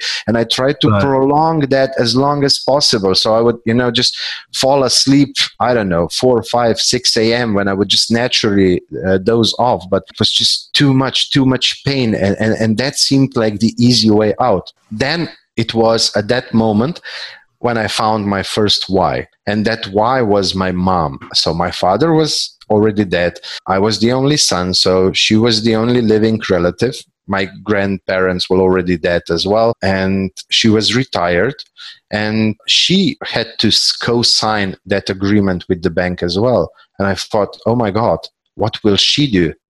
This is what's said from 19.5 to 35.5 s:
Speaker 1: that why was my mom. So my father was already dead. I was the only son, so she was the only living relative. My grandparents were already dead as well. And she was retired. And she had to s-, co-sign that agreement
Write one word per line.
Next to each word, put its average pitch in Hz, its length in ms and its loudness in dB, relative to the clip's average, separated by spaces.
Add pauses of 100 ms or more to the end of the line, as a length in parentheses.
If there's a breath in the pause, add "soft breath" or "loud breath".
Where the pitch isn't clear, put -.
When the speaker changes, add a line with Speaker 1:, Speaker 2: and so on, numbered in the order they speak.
Speaker 1:
that 110 220 -2
why 107 340 0
was 101 340 0
my 95 160 -2
mom. 90 480 0 (140)
So - 220 -2
my 87 160 -2
father 110 420 0
was 156 420 -2 (140)
already 104 380 2
dead. 87 320 -2 (280 loud breath)
I 95 120 0
was 107 220 0
the 117 120 2
only 139 240 2
son, 92 380 0
so 92 400 2
she - 220 2
was 110 280 2
the 113 100 2
only 120 280 2
living 110 480 2
relative. 90 460 0 (300)
My 98 220 -2 (160)
grandparents 95 840 -2
were 92 100 2
already 92 380 2
dead 87 320 0
as 85 160 -2
well. 113 260 2 (100)
And 95 480 -2 (200)
she - 180 2
was 104 260 2
retired. 98 600 0 (540 loud breath)
And 107 460 -2 (120)
she - 560 2
had - 360 -6
to 110 80 2
s-, - 280 0
co-sign 107 880 0
that 98 240 -4
agreement 98 600 0